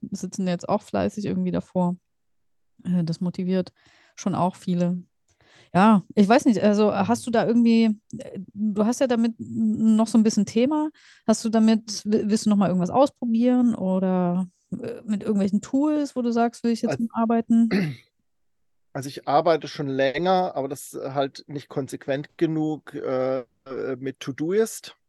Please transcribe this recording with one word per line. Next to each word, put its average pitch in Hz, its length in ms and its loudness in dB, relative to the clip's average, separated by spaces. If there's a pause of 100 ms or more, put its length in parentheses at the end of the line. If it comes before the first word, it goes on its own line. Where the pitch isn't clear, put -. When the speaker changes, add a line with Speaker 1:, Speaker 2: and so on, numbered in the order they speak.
(100)
Speaker 1:
sitzen 190 360 -6
jetzt 175 220 -4
auch 202 140 0
fleißig 202 420 -4
irgendwie 185 260 -2
davor. 175 460 -2 (880)
Äh, 180 200 0
das 160 160 -6
motiviert 180 520 -2 (420)
schon - 200 -4
auch 180 200 0
viele. 175 480 -2 (720)
Ja, 202 300 6 (120)
ich 202 140 6
weiß 254 160 4
nicht, 220 180 4
also, 208 280 4
äh, 202 160 -2
hast 226 200 -2
du 240 40 -6
da 214 160 2
irgendwie, 226 500 4 (220)
äh, - 200 -14 (140)
du 208 320 -2
hast 240 160 0
ja 269 60 2
damit 233 320 0
n-, 220 580 0
noch 220 100 2
so 233 100 2
ein 220 60 6
bisschen 208 240 2
Thema, 302 420 0 (380)
hast 220 180 2
du 226 40 -2
damit, 220 560 2
wi-, 214 240 0
willst 220 180 0
du 214 40 2
noch 202 60 4
mal 202 120 4
irgendwas 180 220 0
ausprobieren 247 840 2
oder, 185 720 0 (240)
äh, - 340 -10
mit 202 180 -4
irgendwelchen 202 380 0
Tools, 294 540 -2
wo 254 80 -2
du 240 100 0
sagst, 233 300 -2
„Will 233 80 0
ich 226 120 -2
jetzt - 160 -4
Speaker 2:
Al- - 0 -
Speaker 1:
mit 233 140 -4
arbeiten?“ 226 580 2
Speaker 2:
<clears throat> 170 380 -2 (840)
Also 135 160 -8
ich - 180 -12
arbeite 156 400 2
schon 143 200 -6
länger, 160 680 0
aber 135 120 -2
das, - 280 -12
äh, 139 180 -8
halt 139 340 -4
nicht 143 220 -12
konsequent 139 680 -6
genug, 156 580 -2
äh, 131 460 -2
äh, 123 560 -10
mit 135 220 -10
Todoist, 175 760 -4 (140)